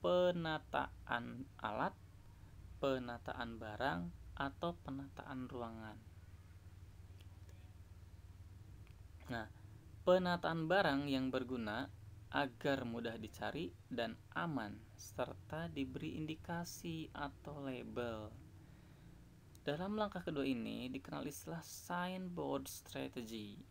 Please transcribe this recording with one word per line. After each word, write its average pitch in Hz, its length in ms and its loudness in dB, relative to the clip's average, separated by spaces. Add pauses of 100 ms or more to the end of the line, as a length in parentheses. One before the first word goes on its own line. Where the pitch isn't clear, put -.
penataan 156 1400 4 (160)
alat, 120 340 2 (840)
penataan 127 800 2
barang, 120 420 2 (320)
atau 151 480 0
penataan 135 680 -4
ruangan. 113 520 -4 (3250)
Nah, 117 180 0 (560)
penataan 175 640 8
barang 156 400 8
yang 131 220 4
berguna 123 600 2 (420)
agar 139 560 4
mudah 117 320 -2
dicari 107 500 -2 (220)
dan 113 240 2 (160)
aman, 123 480 0 (160)
serta - 720 -2
diberi 139 480 -2
indikasi 160 960 -2
atau 143 480 -4
label. 117 720 -2 (1300)
Dalam 185 380 0
langkah 196 240 0
kedua 139 240 2
ini 113 400 0
dikenal 135 400 -4
istilah 165 340 -6
signboard 175 1040 0
strategy 113 960 -4 (100)